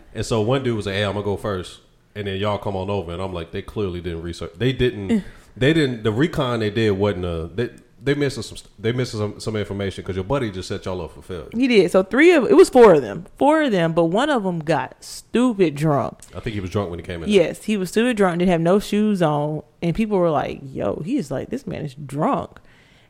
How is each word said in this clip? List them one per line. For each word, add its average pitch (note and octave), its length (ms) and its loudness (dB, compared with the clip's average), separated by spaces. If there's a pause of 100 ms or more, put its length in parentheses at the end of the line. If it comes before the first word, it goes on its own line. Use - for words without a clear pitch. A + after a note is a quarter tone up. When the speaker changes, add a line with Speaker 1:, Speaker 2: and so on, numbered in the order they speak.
(140)
Speaker 1:
And G#2+ 120 -8
so A2+ 140 0
one A#2+ 240 0
dude A#2 140 -2
was G2+ 80 -6
like, G2 100 -4
"Hey, G#2 80 0
I'm G2 100 0
gonna G2+ 120 -6
go G2+ 100 -2
first, F#2 440 -8 (360)
and G#2+ 120 -8
then F#2+ 100 -4
y'all G#2 200 -2
come G2+ 200 -6
on F#2 120 -4
over." F#2+ 220 -4
And E2+ 100 -8
I'm F#2+ 120 -6
like, E2 180 -8
"They G2 100 -8
clearly F#2 380 -6
didn't E2 220 -8
research. E2+ 360 -10
They A#2+ 160 0
didn't. A#2+ 560 0
Speaker 2:
<laughs> - 40 -18 (240)
Speaker 1:
They B2 140 4
didn't. C3 320 0
The A2 80 0
recon B2+ 480 0
they G#2+ 100 -2
did G#2+ 220 2
wasn't F#2+ 320 0
a. E2+ 320 -4
They, A#2+ 140 -2 (340)
they C#3 100 0
missed C#3 300 -2
some. - 140 -14 (200)
They A2+ 140 -2
missed B2 220 -4
some, G#2 260 -4
some G#2+ 160 -6
information G2 480 -4
'cause F#2+ 100 -6
your F#2 120 -4
buddy B2 260 -2
just F#2 160 -10
set G2 160 -8
y'all F#2 180 -6
up D#2 120 -10
for C#2+ 80 -20
failure." F2+ 320 -12
Speaker 2:
He B3 160 0
did. F#3+ 220 6
So F#3+ 120 6
three D#4 300 6
of, C#4+ 100 6
it - 120 4
was F4 140 10
four A#3 240 10
of D3 80 6
them. A2+ 240 -6 (120)
Four D4+ 260 4
of C4+ 80 0
them, E3 220 2
but E3+ 120 4
one G#3+ 240 0
of B3 140 0
them F3 160 -2
got D3 420 -4
stupid G3 760 0
drunk. D3 400 0 (200)
Speaker 1:
I F#2 60 -10
think A2+ 140 -8
he G#2 40 -4
was F#2 120 -6
drunk G2+ 180 -2
when E2+ 100 -8
he E2+ 60 -12
came E2+ 180 -8
in. D#2 60 -2
Speaker 2:
Yes, F#3+ 340 2
he G#3+ 140 -2
was F#3 120 -4
stupid A#3 280 0
drunk, F3+ 220 2
didn't F#3 120 2
have E3 80 2
no F3 200 2
shoes G#3 420 0
on, D3+ 400 -2 (200)
and E3+ 140 -2
people G#3 220 -2
were F3 120 2
like, C#3 320 -2
"Yo, - 440 -6
he's G3 260 -4
like, C3+ 200 -6
this C4 140 -8
man D#3+ 200 -8
is C3+ 100 -12
drunk." D3+ 640 -4 (500)